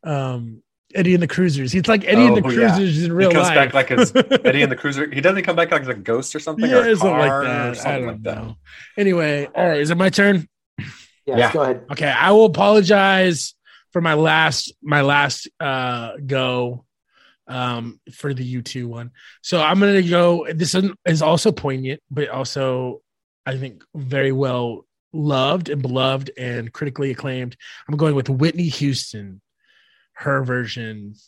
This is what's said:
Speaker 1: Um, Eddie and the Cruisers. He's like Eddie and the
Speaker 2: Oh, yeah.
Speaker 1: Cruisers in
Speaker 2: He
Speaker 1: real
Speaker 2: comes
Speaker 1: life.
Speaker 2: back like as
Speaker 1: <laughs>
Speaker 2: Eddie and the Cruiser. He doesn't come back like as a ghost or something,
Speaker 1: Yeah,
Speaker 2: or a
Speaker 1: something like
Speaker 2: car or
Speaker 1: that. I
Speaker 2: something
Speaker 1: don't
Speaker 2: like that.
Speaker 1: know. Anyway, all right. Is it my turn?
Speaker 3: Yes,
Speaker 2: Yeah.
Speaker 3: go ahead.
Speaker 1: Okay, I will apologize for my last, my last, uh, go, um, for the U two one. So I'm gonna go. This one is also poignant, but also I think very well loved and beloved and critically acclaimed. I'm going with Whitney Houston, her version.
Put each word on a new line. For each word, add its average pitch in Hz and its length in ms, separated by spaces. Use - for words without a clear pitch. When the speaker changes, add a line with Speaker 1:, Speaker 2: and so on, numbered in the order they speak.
Speaker 1:
Um, 127 600
Eddie 185 180
and 175 80
the 165 60
Cruisers. 139 440
He's 180 160
like 220 180
Eddie 226 200
and 233 120
the 202 80
Speaker 2:
Oh, 131 40
yeah. 226 260
Speaker 1:
Cruisers 180 280
in 170 80
Speaker 2:
He - 0
Speaker 1:
real 180 200
Speaker 2:
comes 165 180
Speaker 1:
life. 156 60
Speaker 2:
back 139 180
like 135 180
as 170 240
Speaker 1:
<laughs> 262 300
Speaker 2:
Eddie 139 180
and 139 80
the 127 60
Cruiser. 143 360
He 139 80
doesn't 190 220
come 175 140
back 165 140
like 151 120
as 131 60
a 123 40
ghost 117 420
or 151 40
something, 165 300
Speaker 1:
Yeah, 254 80
Speaker 2:
or 233 120
a 220 60
Speaker 1:
something 185 220
like 143 120
Speaker 2:
car 139 120
or 139 40
Speaker 1:
that. 123 240
I 123 40
Speaker 2:
something 135 280
Speaker 1:
don't 120 60
Speaker 2:
like 110 160
that. 85 200
Speaker 1:
know. 110 120
Anyway, 156 560
all 180 140
right. 151 120
Is 151 120
it 170 60
my 190 120
turn? 202 380
Speaker 3:
Yes, - 580
Speaker 2:
Yeah. 120 160
Speaker 3:
go 151 80
ahead. 127 300
Speaker 1:
Okay, 143 180
I 143 220
will 220 140
apologize 196 1080
for 175 100
my 165 140
last, 156 680
my 147 200
last, 143 480
uh, 127 540
go, 127 600
um, 123 500
for 143 200
the 127 100
U 123 180
two 120 280
one. 120 220
So 175 200
I'm 160 180
gonna 202 220
go. 175 520
This 156 200
one 190 220
is 160 160
also 165 320
poignant, 131 480
but 143 180
also 127 720
I 131 120
think 131 260
very 135 380
well 123 520
loved 147 560
and 143 120
beloved 131 560
and 120 360
critically 139 380
acclaimed. 127 440
I'm 151 80
going 151 200
with 127 140
Whitney 165 380
Houston, 110 720
her 139 280
version. 113 720